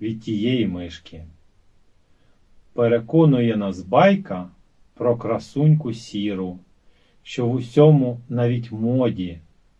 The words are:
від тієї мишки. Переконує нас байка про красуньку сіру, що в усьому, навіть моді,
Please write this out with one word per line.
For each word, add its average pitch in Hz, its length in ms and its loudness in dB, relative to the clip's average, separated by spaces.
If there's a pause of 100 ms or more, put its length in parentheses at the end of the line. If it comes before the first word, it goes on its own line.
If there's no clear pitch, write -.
від 110 200 -8
тієї 113 460 -2
мишки. 85 560 -12 (1500)
Переконує 120 840 2
нас 95 240 -6
байка 104 680 2 (440)
про 117 240 -2
красуньку 131 760 0
сіру, 95 680 -8 (640)
що 123 240 -4
в 120 40 -2
усьому, 131 680 4 (100)
навіть 120 420 -2
моді, 110 680 -2 (400)